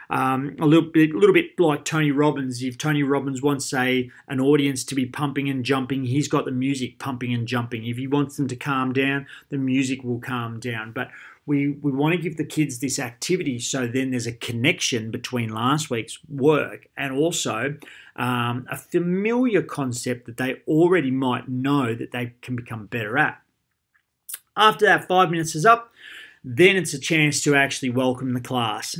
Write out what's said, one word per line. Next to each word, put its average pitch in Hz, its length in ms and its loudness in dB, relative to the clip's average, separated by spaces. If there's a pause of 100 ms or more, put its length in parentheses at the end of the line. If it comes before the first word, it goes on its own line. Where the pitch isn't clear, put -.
(100)
um, 131 500 -2
a 165 60 2
little 160 240 6
bit, 156 240 4
little 196 180 6
bit 170 260 2
like 151 280 2
Tony 151 240 0
Robbins. 135 520 0
If 123 140 -6
Tony 147 260 0
Robbins 139 380 -2
wants 139 320 -2
a, 127 380 0 (180)
an 131 120 -4
audience 139 440 2
to - 100 -8
be 131 120 -2
pumping 139 420 -4
and 135 160 -4
jumping, 135 400 0
he's 139 240 0
got 143 160 0
the 139 60 -6
music 131 480 -4
pumping 123 340 -6
and 117 160 -2
jumping. 120 380 -4
If 120 100 -6
he 131 100 -6
wants 143 300 -2
them 139 120 -2
to 117 80 -6
calm 131 360 -2
down, 139 340 0 (220)
the 143 80 -6
music 131 480 0
will 120 160 -4
calm 117 400 -6
down. 113 320 -8
But 123 160 -6 (380)
we, 143 220 2
we 143 240 -2
wanna 147 260 2
give 165 180 -6
the 156 80 -4
kids 147 340 -2
this 127 200 -4
activity 135 600 -4
so 127 280 -2
then 131 240 -2
there's 120 160 -2
a 117 60 -4
connection 117 800 -2
between 113 400 -4
last 127 380 0
week's 113 300 -6 (100)
work 139 640 0
and 135 180 -6
also, 139 640 -2 (400)
um, 123 540 -2
a - 60 -6
familiar 196 840 0
concept 123 640 -4
that 117 100 -14
they 131 320 -4
already 165 420 4
might 127 380 0
know 127 480 0
that 123 160 -10
they 120 200 -6 (100)
can 127 120 -8
become 117 320 -10
better 113 320 -4
at. 147 240 0 (1160)
After 214 300 4
that 175 220 4
five 185 240 4
minutes 165 240 -2
is 156 100 0
up, 226 260 6 (520)
then 170 320 6
it's 175 180 -2
a 139 60 -8
chance 151 420 2
to 147 140 4
actually 135 340 2
welcome 127 420 0
the 123 80 -2
class, 117 600 -4